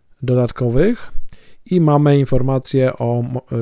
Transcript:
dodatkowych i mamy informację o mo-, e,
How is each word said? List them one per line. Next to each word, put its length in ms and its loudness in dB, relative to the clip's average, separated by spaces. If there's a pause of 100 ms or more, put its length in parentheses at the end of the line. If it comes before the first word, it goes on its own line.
(220)
dodatkowych 880 0 (540)
i 140 0
mamy 380 4
informację 800 0
o 260 -2
mo-, 200 -8 (100)
e, 100 -4